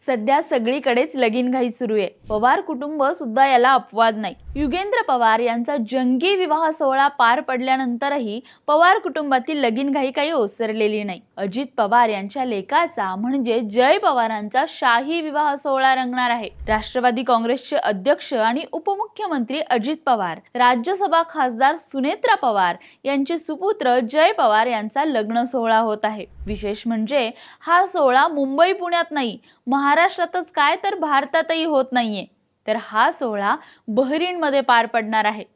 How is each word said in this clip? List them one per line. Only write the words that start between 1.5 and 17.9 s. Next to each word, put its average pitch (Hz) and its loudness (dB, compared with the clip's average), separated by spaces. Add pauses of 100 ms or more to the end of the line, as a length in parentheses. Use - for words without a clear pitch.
सुरू 220 -2
आहे. 185 0 (200)
पवार 240 2
कुटुंब 294 -4
सुद्धा 269 2
याला 254 6
अपवाद 226 2
नाही. 208 -8 (220)
युगेंद्र 370 -2
पवार 233 2
यांचा 240 -2 (140)
जंगी 262 0
विवाह 320 0
सोहळा 277 2
पार 254 2
पडल्यानंतरही 262 -2 (260)
पवार 339 4
कुटुंबातील 294 -2
लगीनघाई 269 0
काही 294 -2
ओसरलेली 214 -2
नाही. 190 -8 (160)
अजित 202 -4 (100)
पवार 233 4
यांच्या 202 -4
लेकाचा 233 -2
म्हणजे 240 -2
जय 247 2
पवारांचा 240 0
शाही 269 0
विवाह 302 -2
सोहळा 269 0
रंगणार 247 -2
आहे. 233 -4 (200)
राष्ट्रवादी 233 0
काँग्रेसचे 240 0
अध्यक्ष 214 -2